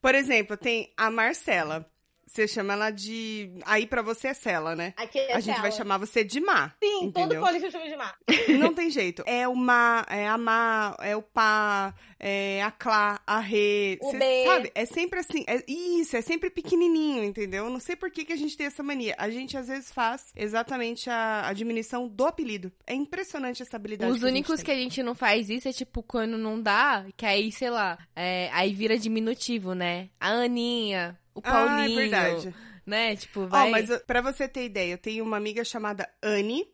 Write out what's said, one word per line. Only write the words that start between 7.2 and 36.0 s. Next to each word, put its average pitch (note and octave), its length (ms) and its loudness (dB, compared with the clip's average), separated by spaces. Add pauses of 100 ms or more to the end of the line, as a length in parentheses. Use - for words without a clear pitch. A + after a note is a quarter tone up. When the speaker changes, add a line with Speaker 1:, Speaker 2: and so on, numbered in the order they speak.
Speaker 2:
todo - 0 -
paulista F4 280 2
chama D#4+ 180 -8
de D4+ 80 -8
Má. A3 200 -8 (420)
Speaker 1:
Não D#4+ 160 6
tem E4+ 160 0
jeito. G3 380 -2
É B3 200 0
o B3+ 80 0
Má, A#3+ 540 4
é G#3 180 -2
a A3 100 2
Má, A3+ 640 2
é G#3 160 -2
o A3 60 -4
Pá, G#3+ 720 2 (260)
é G3 440 -2
a G#3+ 80 -2
Clá, G#3 560 2
a G#3+ 120 2
Rê. G#3 640 2
Speaker 2:
O C#4 80 -2
Speaker 1:
Cê C4 80 -2
Speaker 2:
B. C4 300 4
Speaker 1:
sabe? D#4+ 260 4
É G#3+ 120 -2
sempre F4+ 340 -4
assim, D#4+ 260 -4
é, B3 240 -2
isso, E4+ 480 0
é A3+ 40 0
sempre E4 280 -2
pequenininho, D#4+ 720 2
entendeu? G3+ 460 -4
Não B3+ 100 -6
sei F4 160 -6
por F#4 140 -6
que D#4 160 -8
que E4 80 -6
a D#4+ 40 -4
gente D4 200 -4
tem D4 80 -2
essa C#4+ 160 -8
mania. C4+ 380 -4
A G#3 100 -2
gente, B3+ 260 -8
às B3+ 120 -6
vezes, C4+ 240 -8
faz B3 440 -4
exatamente A#3 760 -4
a, A3 360 -2
a G3 60 -4
diminuição A3+ 540 -4
do G#3+ 180 0
apelido. G#3+ 460 -4 (160)
É B3 80 -4
impressionante C#4+ 640 -6
essa A#3+ 140 -12
habilidade G#3+ 360 -2
Speaker 3:
Os B3+ 60 2
Speaker 1:
que A#3 80 -2
a - 40 6
gente C4 80 2
Speaker 3:
únicos D4+ 180 0
Speaker 1:
tem. - 100 -4
Speaker 3:
que D#4 60 0
a C4+ 100 4
gente B3+ 220 -4
não A#3+ 100 -2
faz A3 380 2
isso B3 160 -4
é, C4 60 -4
tipo, - 280 -8
quando A3+ 340 -2
não A3 240 -4
dá, A3 460 4 (100)
que A3+ 120 -4
aí, G3+ 240 2
sei B3 180 -4
lá, G3+ 300 -2 (160)
é, F3+ 380 -2
aí F#3+ 200 2
vira A3 240 2
diminutivo, A3 760 -4
né? F3+ 340 -4 (100)
A F#3 120 0
Aninha, A#3 880 -2 (160)
o G#3+ 80 -12
Speaker 1:
Ah, A#3+ 60 -4
é - 20 2
Speaker 3:
Paulinho, A3+ 460 4
Speaker 1:
verdade. F#3 580 0 (300)
Speaker 3:
né? G#3+ 300 0
Tipo, - 260 -8
Speaker 1:
Ó, F#3 60 -2
Speaker 3:
vai A3+ 240 6
Speaker 1:
mas A3 180 2
eu, A#3+ 120 0
pra A#3+ 200 2
você C4+ 260 -2
ter B3+ 180 -6
ideia, F#3+ 280 -2
eu F3+ 60 -8
tenho A3 260 -4
uma A3 100 -2
amiga G#3+ 300 -4
chamada G#3 420 -6 (140)